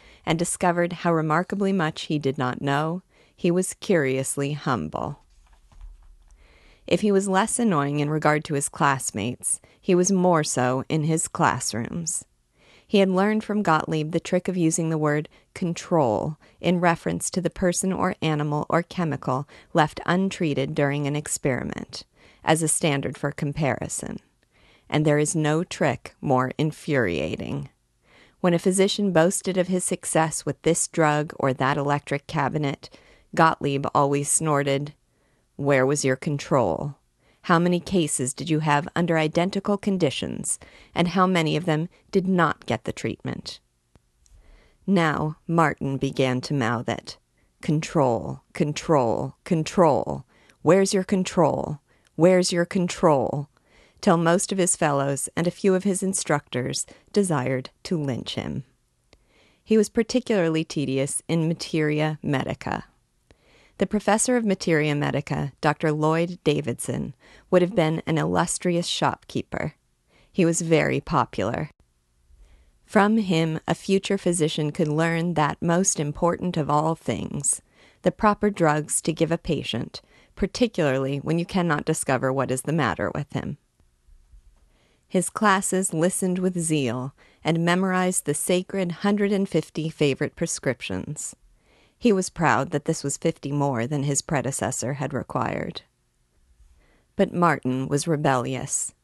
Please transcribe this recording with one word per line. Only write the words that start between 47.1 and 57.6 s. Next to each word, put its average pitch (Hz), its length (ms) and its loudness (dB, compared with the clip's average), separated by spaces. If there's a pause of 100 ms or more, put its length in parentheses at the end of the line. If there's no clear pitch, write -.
"Control, 135 800 0 (100)
control, 139 920 0
control. 151 800 2 (380)
Where's 190 300 4
your 185 120 2
control? 165 760 0 (360)
Where's 180 360 4
your 170 120 2
control?" 156 840 0 (520)
till 175 160 6
most 170 340 2
of 190 80 -2
his 175 180 2
fellows 139 600 0
and 147 100 0
a 175 60 0
few 190 220 2
of 185 100 0
his 196 180 0
instructors 143 840 -2 (280)
desired 135 580 0 (140)